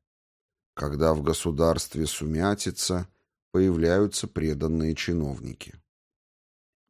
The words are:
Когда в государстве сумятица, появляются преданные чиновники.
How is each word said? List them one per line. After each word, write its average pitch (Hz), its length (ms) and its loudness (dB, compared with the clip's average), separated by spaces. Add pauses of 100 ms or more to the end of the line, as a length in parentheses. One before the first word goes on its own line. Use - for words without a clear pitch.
(760)
Когда 73 400 2
в 76 80 -2
государстве 78 840 0
сумятица, 90 1000 -2 (460)
появляются 92 760 2
преданные 80 680 -2
чиновники. 69 840 -6 (1080)